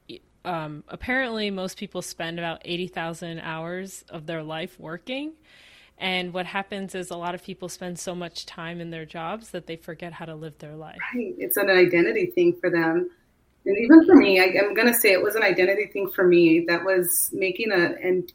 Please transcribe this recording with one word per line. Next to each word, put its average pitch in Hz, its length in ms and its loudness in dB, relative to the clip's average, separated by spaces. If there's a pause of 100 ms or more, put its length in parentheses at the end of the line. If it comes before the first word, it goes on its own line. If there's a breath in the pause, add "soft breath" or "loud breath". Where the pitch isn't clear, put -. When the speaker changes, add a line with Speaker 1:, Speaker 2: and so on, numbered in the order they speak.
(420)
Speaker 1:
um, 156 460 -8
apparently 226 640 -4
most 185 260 -8
people 180 240 -10
spend 170 380 -8
about 165 260 -6
eighty 175 240 -6
thousand 165 520 -8
hours 175 680 -10
of 156 180 -14
their 165 160 -6
life 160 380 -10
working. 254 540 -10 (640 soft breath)
And 185 340 -4
what 180 140 -6
happens 196 480 -8
is 180 160 -10
a 175 60 -10
lot 175 180 -6
of 180 100 -14
people 180 240 -12
spend 175 300 -12
so 180 160 -8
much 175 320 -10
time 170 340 -12
in 170 80 -10
their 160 160 -12
jobs 175 460 -10
that 170 160 -10
they 165 100 -10
forget 165 380 -14
how 170 100 -14
to 160 100 -12
live 156 240 -14
their 151 180 -16
life. 156 220 -16 (160)
Speaker 2:
Right. 226 220 -6
It's - 220 -4
an 196 100 2
identity 175 580 4
thing 175 320 2
for 180 120 0
them. 170 400 0 (560)
And 196 100 2
even 294 300 8
for 370 80 10
me, 196 260 8
I, 185 240 4
I'm 202 80 -2
gonna 233 220 2
say 208 180 4
it 185 100 4
was 208 120 0
an 220 80 0
identity 196 500 2
thing 196 180 -6
for 185 160 2
me. 170 400 6
That 175 200 -2
was 180 480 0
making 190 360 -2
a, 175 320 2
and, 185 320 -2